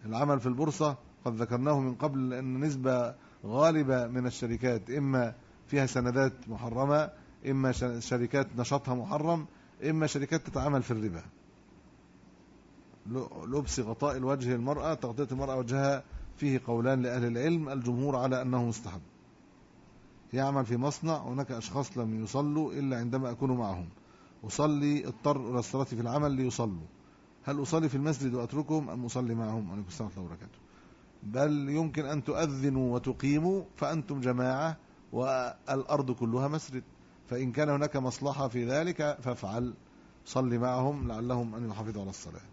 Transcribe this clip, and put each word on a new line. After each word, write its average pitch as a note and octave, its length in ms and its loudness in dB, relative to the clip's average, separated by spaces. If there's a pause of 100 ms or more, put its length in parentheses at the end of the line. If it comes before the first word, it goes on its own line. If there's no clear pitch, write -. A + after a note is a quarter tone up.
العمل C3+ 340 2
في A2+ 60 -4
البورصة C#3+ 520 2 (280)
قد A#2 100 -2
ذكرناه B2 440 2
من B2+ 160 0
قبل، C3+ 380 0
أن B2+ 260 -4
نسبة C3 560 0 (300)
غالبة C3 640 4
من B2 200 -2
الشركات A#2 640 0
إما C3 460 2 (320)
فيها C#3 180 4
سندات B2+ 480 2 (140)
محرمة، B2 640 2 (380)
إما C3+ 240 4
ش-، B2+ 140 0 (140)
شركات B2 480 0 (100)
نشاطها C3 380 0
محرم، D3+ 500 0 (440)
إما D#3+ 180 2
شركات C#3+ 400 0
تتعامل C3+ 360 0
في - 80 -4
الربا. G#2 320 -2 (1800)
ل-، A#2 480 -6
لبس C#3+ 240 0
غطاء B2+ 380 0
الوجه B2+ 380 0
المرأة، C#3 380 0
تغطية B2+ 380 -2
المرأة C3+ 240 -2
وجهها، C3+ 480 2 (340)
فيه C3 300 2
قولان B2 340 2
لأهل B2 240 0
العلم، C#3+ 440 2
الجمهور C3 460 0
على B2+ 260 2
أنه B2 240 2
مستحب. G2+ 360 -4 (1300)
يعمل C3+ 320 2
في A#2 120 0
مصنع، D3 400 0
هناك C3 340 -4
أشخاص B2+ 460 -4
لم A2 260 -2
يصلوا D3 500 0
إلا C3+ 240 0
عندما A#2+ 340 -2
أكون B2+ 260 0
معهم، F2+ 320 -2 (560)
أصلي، D3 640 2
اضطر C3 420 0
إلى B2 100 2
الصلاة C3 240 0
في A2+ 180 -4
العمل C#3+ 300 2
ليصلوا، A#2 560 -2 (560)
هل C#3+ 180 -2
أصلي D#3 280 2
في C3 60 -2
المسجد C3+ 380 0
وأتركهم C#3 560 -2
أم A#2+ 160 -6
أصلي A#2 300 0
معهم؟ A2 360 -2
عليكم G2 160 -6
السلام G#2 220 -6
ورحمة F#2 140 -10
الله E2 100 -10
وبركاته. - 260 -16 (640)
بل C#3 460 0
يمكن D#3 360 0
أن C#3 180 -2
تؤذنوا C3+ 720 2
وتقيموا D3 680 2 (120)
فأنتم C#3+ 460 -2
جماعة B2+ 560 0 (360)
والأرض C3 960 0
كلها A#2+ 360 0
مسجد، C#3+ 360 -4 (460)
فإن B2+ 220 -2
كان D3 180 2
هناك C#3+ 280 2
مصلحة C3+ 500 0
في A#2+ 180 0
ذلك D3 560 0
فافعل، A#2+ 520 -4 (520)
صل B2 340 0
معهم B2+ 480 0
لعلهم A#2 480 -2
أن A#2 140 -4
يحافظوا G#2 320 -6
على F#2+ 80 -6
الصلاة. E2 320 -12 (120)